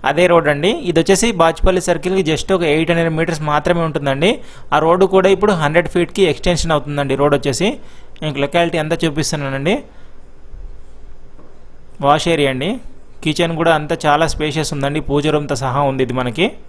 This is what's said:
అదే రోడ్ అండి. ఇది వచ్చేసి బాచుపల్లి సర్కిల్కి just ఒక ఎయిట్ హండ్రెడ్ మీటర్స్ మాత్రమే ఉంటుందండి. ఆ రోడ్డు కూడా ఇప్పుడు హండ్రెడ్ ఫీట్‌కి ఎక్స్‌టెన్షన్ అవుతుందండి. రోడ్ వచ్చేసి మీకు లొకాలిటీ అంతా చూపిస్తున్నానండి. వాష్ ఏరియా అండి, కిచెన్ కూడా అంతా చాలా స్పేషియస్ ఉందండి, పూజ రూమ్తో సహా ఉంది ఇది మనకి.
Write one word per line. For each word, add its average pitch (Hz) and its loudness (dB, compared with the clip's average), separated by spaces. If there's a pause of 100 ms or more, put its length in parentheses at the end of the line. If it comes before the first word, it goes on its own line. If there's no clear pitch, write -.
అదే 151 4
రోడ్ 165 6
అండి. 147 2 (200)
ఇది 165 2
వచ్చేసి 190 4 (120)
బాచుపల్లి 170 4
సర్కిల్కి 180 0
just 156 -2
ఒక 175 0 (120)
ఎయిట్ 165 0
హండ్రెడ్ 165 2
మీటర్స్ 165 -2
మాత్రమే 165 0
ఉంటుందండి. 143 0 (440)
ఆ 143 4
రోడ్డు 180 6
కూడా 190 6
ఇప్పుడు 202 2
హండ్రెడ్ 160 2
ఫీట్‌కి 180 2
ఎక్స్‌టెన్షన్ 165 0
అవుతుందండి. 143 -2
రోడ్ 147 4
వచ్చేసి 147 0 (540)
మీకు 147 -4
లొకాలిటీ 170 0
అంతా 160 0
చూపిస్తున్నానండి. 147 -2 (2250)
వాష్ 151 4
ఏరియా 139 2
అండి, 135 -4 (560)
కిచెన్ 165 0
కూడా 165 4
అంతా 160 -2
చాలా 151 4
స్పేషియస్ 151 -2
ఉందండి, 143 -2
పూజ 143 2
రూమ్తో 147 -2
సహా 131 0
ఉంది 131 0
ఇది 127 -6
మనకి. 123 0 (220)